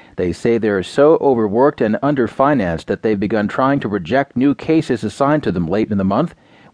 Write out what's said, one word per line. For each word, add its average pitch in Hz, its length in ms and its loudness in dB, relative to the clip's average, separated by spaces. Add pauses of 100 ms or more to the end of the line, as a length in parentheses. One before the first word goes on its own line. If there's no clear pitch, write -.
(160)
They 92 160 -2
say 117 280 0
they're 101 240 0
so 143 380 4
overworked 120 600 2
and 107 220 2
underfinanced 127 800 0
that 101 160 -4
they've 107 180 0
begun 104 280 -2
trying 135 320 0
to 135 80 -6
reject 101 500 -4
new 135 160 2
cases 156 500 -2
assigned 139 380 0
to 107 100 -2
them 87 160 -2
late 104 220 -2
in 104 80 -2
the 98 60 0
month 110 320 -2 (380)